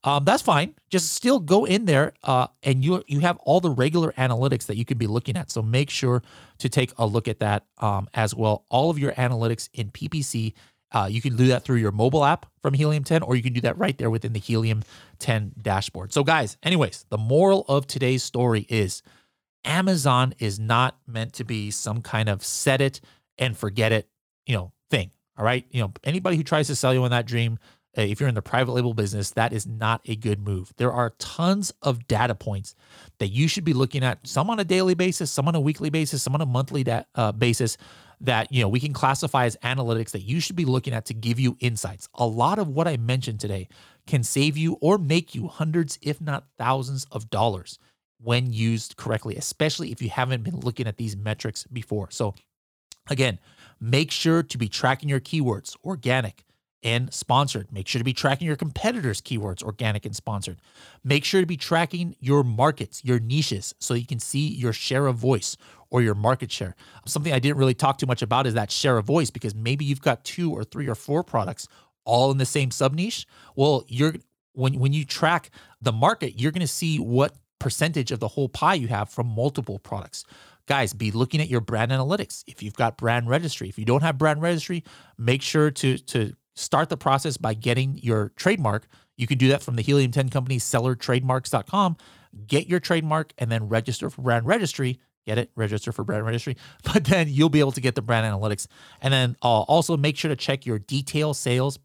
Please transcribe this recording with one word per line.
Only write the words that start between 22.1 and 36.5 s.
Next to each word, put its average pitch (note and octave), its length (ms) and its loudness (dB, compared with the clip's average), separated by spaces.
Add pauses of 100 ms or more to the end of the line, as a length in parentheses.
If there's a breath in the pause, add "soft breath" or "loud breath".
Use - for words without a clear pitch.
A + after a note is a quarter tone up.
of G2 160 -2
set C3+ 380 2
it C3+ 180 0 (380 soft breath)
and B2+ 180 0
forget A2 340 0
it, A2 160 2 (380)
you B2+ 100 0
know, F2+ 180 -4 (180)
thing. F#2+ 220 0 (260)
All G#2+ 80 0
right. B2 240 0
You B2+ 100 -2
know, G2+ 120 -2 (120)
anybody F3+ 320 0
who D#3 60 0
tries D3+ 240 0
to C#3 100 -4
sell C3 160 2
you B2+ 120 2
on B2 60 0
that A#2+ 140 0
dream, A#2 340 -2 (380 soft breath)
uh, A2+ 60 0
if G#2 180 -2
you're C#3+ 80 0
in B2 60 0
the G#2+ 80 -4
private B2 300 0
label A#2+ 200 0
business, G#2 380 -2
that A2+ 240 0
is G#2+ 120 -4
not A2 380 -2
a A#2 100 -6
good G#2+ 260 -2
move. G2 360 -6
There A#2+ 160 0
are A#2+ 260 -2
tons F#3+ 600 -2
of A#2+ 260 -2
data A#2 280 2
points G2 400 -8 (440 loud breath)
that G#2 100 0
you C3 200 2
should F3 160 -2
be D#3+ 80 2
looking C3 320 0
at, B2 220 -2
some E3 240 -2
on A3 100 -2
a G3+ 40 0
daily F#3 300 2
basis, F3+ 360 -2
some C#3 180 0
on E3+ 60 2
a D#3+ 60 2
weekly D3+ 280 0
basis, D3 340 0
some C3+ 120 -2
on D#3 80 0
a D#3 40 0
monthly C3 380 0